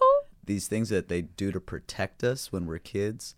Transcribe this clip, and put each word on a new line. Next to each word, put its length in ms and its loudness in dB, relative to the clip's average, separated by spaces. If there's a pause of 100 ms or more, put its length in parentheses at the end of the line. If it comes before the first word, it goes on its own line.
(460)
These 220 -2
things 220 0
that 180 0
they 140 0
do 300 -4
to 80 -2
protect 600 -8
us 300 -2
when 140 -2
we're 120 -6
kids 600 -4